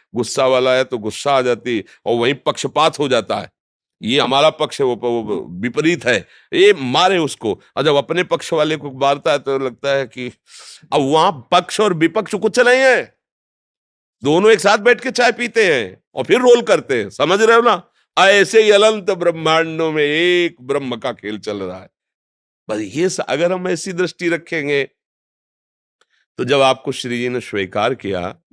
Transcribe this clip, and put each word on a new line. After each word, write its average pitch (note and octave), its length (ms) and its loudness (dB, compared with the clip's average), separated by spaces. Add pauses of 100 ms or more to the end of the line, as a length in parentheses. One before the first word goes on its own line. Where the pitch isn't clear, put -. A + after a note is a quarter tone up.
(160)
गुस्सा B2+ 320 -2
वाला C3 240 2
आया C3 120 2
तो B2+ 140 -6
गुस्सा A2 360 -4
आ C3 80 2
जाती A#2+ 360 -2
है, F#2 60 -4 (220)
और A#2 100 0
वहीं A#2+ 180 0
पक्षपात - 680 -2
हो D3 80 -2
जाता A2+ 280 -2
है, G2 160 -8 (500)
ये B2+ 180 0
हमारा C3+ 300 2
पक्ष D3 320 -4
है, C3+ 40 2
वो, B2 100 0
वो G#2+ 540 -4
विपरीत C#3+ 560 -4
है, A2 220 0 (260)
ये G3 200 6
मारे D#3+ 440 0
उसको। B2 440 -4 (140)
और C#3 80 -2
जब D3 120 2
अपने E3 280 0
पक्ष - 300 -4
वाले D#3 220 0
को C#3+ 160 -10
मारता C#3 400 0
है C#3+ 80 0
तो C3+ 200 -4
लगता C3+ 360 -4
है C3+ 100 -2
कि A#2+ 260 -12 (640)
अब D3 80 2
वहां D#3 300 2
पक्ष F3 480 -2
और G#3 140 2
विपक्ष E3 420 -2
कुछ G#3 240 -2
नहीं B3 200 4
है, B3 380 2 (1040)
दोनों F3+ 280 4
एक G3 80 4
साथ G3+ 180 4
बैठ A3+ 240 0
के A#3+ 100 -4
चाय B3 200 2
पीते A3+ 440 0
हैं G#2 280 -6 (120)
और D3+ 80 -6
फिर A#3+ 160 2
रोल A#3+ 220 6
करते D3 400 0
हैं। G2+ 80 -8
समझ E3+ 320 0
रहे A3+ 140 6
हो A#3 60 6
ना? A3 300 0 (260)
ऐसे G3 460 4
ही G#3+ 80 4
अनंत G3+ 400 2
ब्रह्मांडों E3 800 0
में D3+ 120 -2
एक E3+ 580 0
ब्रह्म C3 340 -6
का A#2+ 160 -6
खेल G#2 280 -10
चल G#2 180 -8
रहा F#2 240 -10
है। G2 80 -20 (800)
बस G#2+ 100 -4
ये A#2+ 300 -4
स-, - 100 -6
अगर D#3+ 320 -2
हम F3+ 160 -6
ऐसी F#3 260 -6
दृष्टि F3 360 -4
रखेंगे D3+ 540 -4 (1500)
तो B2 80 -6
जब C3+ 160 2
आपको C3 300 2
श्री A#2+ 260 -8
जी B2 120 -4
ने B2 100 -4
स्वीकार G#2 540 -4
किया F#2+ 440 -6 (140)